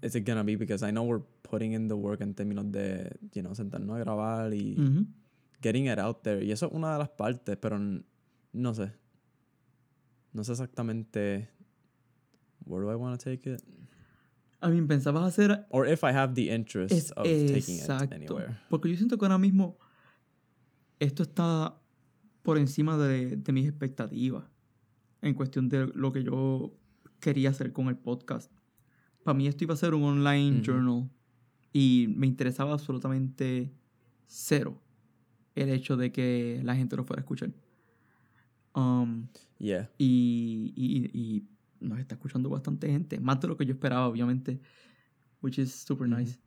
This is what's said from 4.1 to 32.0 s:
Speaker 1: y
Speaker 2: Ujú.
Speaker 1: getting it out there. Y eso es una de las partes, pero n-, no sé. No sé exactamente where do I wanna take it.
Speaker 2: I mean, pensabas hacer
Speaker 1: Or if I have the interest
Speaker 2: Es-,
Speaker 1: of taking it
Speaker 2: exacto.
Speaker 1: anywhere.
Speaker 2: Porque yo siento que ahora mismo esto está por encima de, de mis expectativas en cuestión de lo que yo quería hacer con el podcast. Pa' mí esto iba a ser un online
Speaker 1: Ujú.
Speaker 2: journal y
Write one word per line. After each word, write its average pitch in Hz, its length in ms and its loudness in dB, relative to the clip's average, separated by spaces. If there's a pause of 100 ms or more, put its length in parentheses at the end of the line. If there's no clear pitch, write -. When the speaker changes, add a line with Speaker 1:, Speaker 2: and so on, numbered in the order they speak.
Speaker 1:
y 104 240 -4
Speaker 2:
Ujú. 147 280 4 (560)
Speaker 1:
getting 123 260 2
it 110 100 0
out 107 260 -2
there. 104 200 0
Y 104 80 0
eso 110 160 -2
es - 60 -6
una 160 200 -2
de 147 60 -2
las 143 100 -4
partes, 107 480 -4
pero 107 200 -4
n-, 101 260 -4 (500)
no 120 200 -2
sé. 104 180 -6 (1400)
No 107 100 -6
sé 120 80 -6
exactamente 113 1000 -4 (1160)
where 92 200 -6
do 104 60 -2
I 113 40 -4
wanna 123 220 -6
take 131 320 -8
it. 123 120 -8 (1000)
Speaker 2:
I 175 80 2
mean, 165 180 4
pensabas 143 380 2
hacer 208 440 4
Speaker 1:
Or 127 180 2
if 160 160 2
I 135 80 4
have 135 220 2
the 113 200 0
interest 107 380 -2
Speaker 2:
Es-, 165 240 2
Speaker 1:
of - 80 -4
taking 147 540 2
it 151 40 -6
Speaker 2:
exacto. 135 340 -2
Speaker 1:
anywhere. 135 420 -8 (120)
Speaker 2:
Porque 165 200 0
yo 175 80 0
siento 240 200 2
que 208 80 0
ahora 190 120 4
mismo 190 400 4 (1200)
esto 143 240 0
está 160 560 0 (640)
por 160 160 2
encima 147 400 2
de, 135 400 2
de 139 160 -2
mis 131 140 4
expectativas 131 760 -4 (760)
en 143 140 0
cuestión 131 340 -2
de 131 240 2
lo 135 180 0
que 131 120 -2
yo 131 500 -2 (460)
quería 135 320 2
hacer 131 200 -4
con 131 160 -2
el 127 100 0
podcast. 123 540 -8 (720)
Pa' 151 100 2
mí 139 140 4
esto 143 160 0
iba 160 100 0
a 143 40 0
ser 165 160 2
un 151 100 4
online 143 540 4
Speaker 1:
Ujú. 107 140 2
Speaker 2:
journal 127 380 2 (640)
y 127 420 6